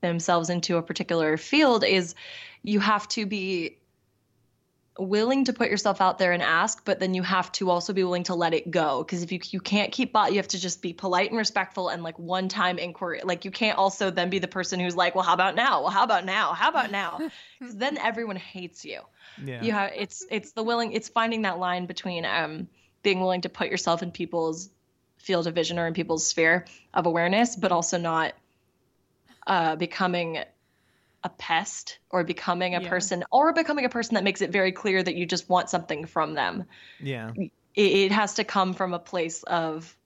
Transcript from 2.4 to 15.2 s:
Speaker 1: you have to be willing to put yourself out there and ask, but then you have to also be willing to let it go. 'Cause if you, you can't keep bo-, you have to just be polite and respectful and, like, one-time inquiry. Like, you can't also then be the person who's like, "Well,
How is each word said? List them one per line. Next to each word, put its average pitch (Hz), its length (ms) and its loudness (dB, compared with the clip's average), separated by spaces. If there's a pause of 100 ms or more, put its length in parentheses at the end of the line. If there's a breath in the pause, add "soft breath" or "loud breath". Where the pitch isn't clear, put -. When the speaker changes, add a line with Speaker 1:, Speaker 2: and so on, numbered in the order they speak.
Speaker 1:
you 208 160 2
have 202 300 2
to 214 160 -2
be 190 520 -4 (1200)
willing 220 460 2
to 247 80 0
put - 180 2
yourself 196 300 2
out 185 180 4
there 180 140 4
and 175 100 0
ask, 170 420 2
but 196 140 0
then 185 160 0
you 185 80 0
have 180 280 0
to 185 200 0
also 175 220 0
be 190 100 2
willing 180 200 0
to 180 120 -2
let 170 180 2
it 165 160 0
go. 156 340 2
'Cause 175 200 -4
if 165 80 -8
you, 180 80 -4 (100)
you 190 100 -6
can't 202 320 2
keep 254 220 -4
bo-, 208 140 4
you 185 80 2
have 196 140 0
to 196 100 -4
just 175 240 -6
be 170 100 -4
polite 185 380 0
and 226 60 0
respectful 190 520 -2
and, 170 140 -6
like, 165 160 -10
one-time 180 580 0
inquiry. 175 460 -6
Like, 175 200 -2
you 196 60 -8
can't 214 300 0
also 196 320 2
then 180 180 0
be 190 80 0
the 185 100 -2
person 185 320 -4
who's 175 160 -2
like, 175 200 2
"Well, 185 80 2